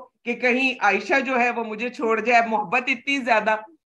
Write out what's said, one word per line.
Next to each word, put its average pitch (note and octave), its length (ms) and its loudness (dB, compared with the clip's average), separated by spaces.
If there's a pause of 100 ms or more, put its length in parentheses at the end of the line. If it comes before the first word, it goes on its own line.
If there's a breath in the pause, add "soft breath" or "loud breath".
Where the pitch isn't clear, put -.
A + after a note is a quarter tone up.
(240)
कि A#3 100 -4
कहीं B3+ 480 2
आयशा G#3 380 2
जो C4 160 -2
है A#3+ 140 2
वो A#3 140 -4
मुझे A3 260 -6
छोड़ A3+ 300 0
जाए, A#3 280 4
मोहब्बत A3+ 400 0
इतनी C#4 320 -2
ज्यादा। A3 420 0 (240)